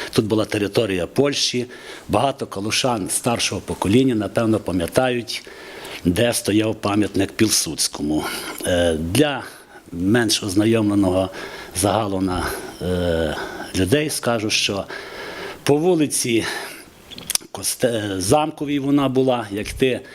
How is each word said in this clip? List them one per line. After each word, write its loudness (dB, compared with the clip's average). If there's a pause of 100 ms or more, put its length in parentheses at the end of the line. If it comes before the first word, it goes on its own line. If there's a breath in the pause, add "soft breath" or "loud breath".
(120 loud breath)
тут 2
була 2
територія 0
Польщі, 0 (420 loud breath)
багато 2
калушан -2
старшого -2
покоління, 4
напевно, 2
пам'ятають, -2 (640 loud breath)
де 2
стояв 0
пам'ятник 0
Пілсудському. 0 (400 loud breath)
Е, 2
для 0 (480 loud breath)
менш 2
ознайомленого 4 (460 loud breath)
загалу 2
на, 0 (360 loud breath)
е, 0 (400 loud breath)
людей 2
скажу, -2
що 0 (800 loud breath)
по 6
вулиці 2 (1080 loud breath)
Косте-, -2
Замковій 2
вона 2
була, 2
як -4
ти 2 (160 loud breath)